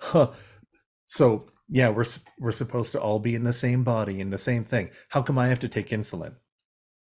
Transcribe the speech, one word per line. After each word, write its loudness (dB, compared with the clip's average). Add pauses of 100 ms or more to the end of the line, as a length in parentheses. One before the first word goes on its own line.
"Huh, 4 (760)
so, 4 (220)
yeah, 4
we're 2
s-, -4 (180)
we're -2
supposed -4
to -4
all 0
be -2
in -2
the 2
same 0
body, 0
in -6
the -4
same -2
thing. -2 (180)
How 0
come 0
I 4
have 2
to -4
take -4
insulin? -6 (760)